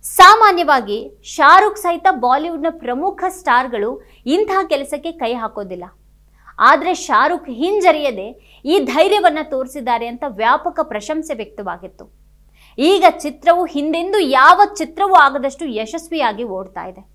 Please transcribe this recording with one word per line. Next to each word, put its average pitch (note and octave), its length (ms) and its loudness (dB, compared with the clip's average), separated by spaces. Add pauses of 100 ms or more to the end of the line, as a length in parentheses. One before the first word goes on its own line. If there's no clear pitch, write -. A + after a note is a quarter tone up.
ಸಾಮಾನ್ಯವಾಗಿ E4+ 1080 2 (140)
ಶಾರುಖ್ F#4+ 540 4
ಸಹಿತ E4+ 320 -4
ಬಾಲಿವುಡ್‌ನ D4 600 -2
ಪ್ರಮುಖ D#4+ 580 -6
ಸ್ಟಾರ್‌ಗಳು B3+ 760 -2 (200)
ಇಂತಹ F#4+ 400 0
ಕೆಲಸಕ್ಕೆ C#4+ 460 -6
ಕೈ B3 220 -6
ಹಾಕೋದಿಲ್ಲ. G3+ 500 -10 (760)
ಆದ್ರೆ C#4+ 360 4
ಶಾರುಖ್ C#4+ 560 -2
ಹಿಂಜರಿಯದೆ D4 1120 -2
ಈ E4 140 2
ಧೈರ್ಯವನ್ನ D#4+ 640 0
ತೋರಿಸಿದ್ದಾರೆ B3+ 640 -6
ಅಂತ A#3+ 220 -10
ವ್ಯಾಪಕ A#3 540 -2
ಪ್ರಶಂಸೆ D#4 520 -8
ವ್ಯಕ್ತವಾಗಿತ್ತು. F#3+ 880 -14 (560)
ಈಗ F4 260 2 (140)
ಚಿತ್ರವು E4+ 460 0
ಹಿಂದೆಂದೂ D#4+ 540 -4
ಯಾವ D4 420 6 (160)
ಚಿತ್ರವೂ F#4 380 -2
ಆಗದಷ್ಟು C#4 520 2
ಯಶಸ್ವಿಯಾಗಿ A#3+ 800 -6
ಓಡ್ತಾ F#3 400 -12
ಇದೆ. F#3+ 300 -20